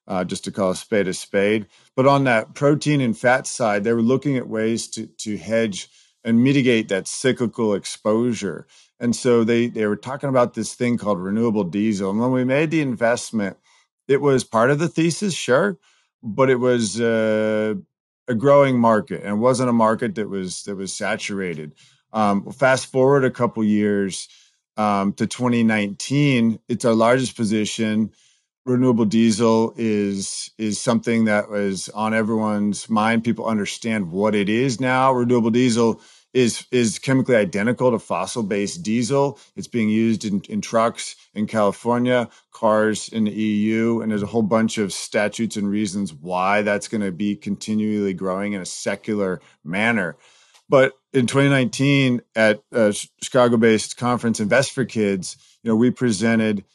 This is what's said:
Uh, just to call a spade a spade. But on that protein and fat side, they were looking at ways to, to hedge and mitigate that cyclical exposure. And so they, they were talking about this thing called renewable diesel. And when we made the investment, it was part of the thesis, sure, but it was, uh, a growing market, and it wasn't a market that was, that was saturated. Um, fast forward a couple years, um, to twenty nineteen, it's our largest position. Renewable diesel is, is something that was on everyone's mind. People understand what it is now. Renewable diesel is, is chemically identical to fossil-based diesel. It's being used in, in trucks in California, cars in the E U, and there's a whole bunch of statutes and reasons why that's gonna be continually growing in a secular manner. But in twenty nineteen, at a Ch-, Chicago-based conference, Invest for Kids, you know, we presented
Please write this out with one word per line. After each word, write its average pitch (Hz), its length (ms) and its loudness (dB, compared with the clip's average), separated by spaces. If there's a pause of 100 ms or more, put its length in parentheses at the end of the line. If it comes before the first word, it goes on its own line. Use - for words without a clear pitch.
Uh, 95 160 -2
just 90 220 -6
to 98 60 -8
call 95 200 0
a 90 40 -4
spade 98 340 -2
a 90 40 -4
spade. 104 520 0 (320)
But 131 100 4
on 139 160 4
that 117 300 0
protein 143 480 2
and 117 160 0
fat 127 280 2
side, 104 380 -2
they 117 80 0
were 117 100 2
looking 131 360 0
at 120 100 -6
ways 110 420 -2
to, 110 180 -10
to - 300 -10
hedge 104 520 -4 (340)
and 117 180 4
mitigate 127 460 4
that 95 220 -2
cyclical 117 640 -2
exposure. 104 920 -4 (340)
And 120 120 0
so 120 300 2
they, 117 240 2
they 110 180 -2
were 104 120 0
talking 139 320 -8
about 127 240 2
this 107 220 -8
thing 120 220 -2
called 98 220 -4
renewable 104 460 0
diesel. 101 440 -2
And 107 120 -2
when 127 100 0
we 127 140 0
made 147 260 0
the 160 100 0
investment, 117 760 -2 (500)
it 139 140 2
was 139 240 2
part 117 260 2
of 143 80 2
the 131 80 0
thesis, 170 460 -2
sure, 170 440 0 (460)
but 127 260 2
it 131 60 4
was, 120 460 0
uh, 107 720 0 (540)
a 123 80 -2
growing 135 440 4
market, 107 440 2
and 101 80 -6
it 104 80 -2
wasn't 127 280 2
a 120 60 0
market 113 420 2
that 104 140 -6
was, 92 340 -8
that 101 120 -8
was 95 180 -8
saturated. 95 800 -6 (400)
Um, 101 380 0
fast 131 340 2
forward 131 400 4
a 123 60 2
couple 113 320 -2
years, 104 680 0 (480)
um, 101 360 0
to 110 140 -2
twenty 120 360 0
nineteen, 113 960 0 (100)
it's 120 160 -4
our 117 80 4
largest 117 420 2
position. 107 760 -2 (520)
Renewable 127 420 2
diesel 113 680 2
is, 104 840 -4
is 107 220 -4
something 113 460 0
that 104 240 0
was 101 400 -4
on 110 240 -6
everyone's 107 760 -2
mind. 113 340 2
People 117 240 -2
understand 107 640 -4
what 104 240 0
it 101 120 0
is 117 320 -2
now. 131 320 2
Renewable 120 380 2
diesel 117 500 2 (340)
is, 120 380 0
is 117 260 0
chemically 131 380 0
identical 107 560 0
to 110 80 0
fossil-based 98 840 -4
diesel. 123 540 0 (200)
It's 98 100 -12
being 110 220 0
used 110 340 2
in, 101 240 -2
in 104 140 -6
trucks - 560 -2 (160)
in 107 120 -4
California, 117 840 0 (240)
cars 107 560 0
in 113 160 -2
the 104 60 -2
E 107 240 -2 (160)
U, 113 300 0
and 110 80 -4
there's 104 140 -2
a - 40 -4
whole 113 140 -2
bunch 110 360 0
of 101 160 -2
statutes 107 640 -4
and 101 120 -4
reasons 98 440 -4
why 90 480 -2
that's 101 260 -2
gonna 104 240 -4
be 101 240 -4
continually 104 800 -4
growing 95 400 -4
in 95 80 -6
a 87 40 -12
secular 98 760 -4 (240)
manner. 90 500 -2 (540)
But 135 240 6 (180)
in 127 160 2
twenty 139 220 2
nineteen, 135 720 2 (120)
at 107 380 2
a 107 220 2
Ch-, - 160 -10 (120)
Chicago-based 117 760 2
conference, 120 420 -2
Invest 117 320 2
for 127 140 -2
Kids, 98 500 -2 (280)
you 113 60 -2
know, 110 60 4
we 120 160 4
presented 110 720 0 (120)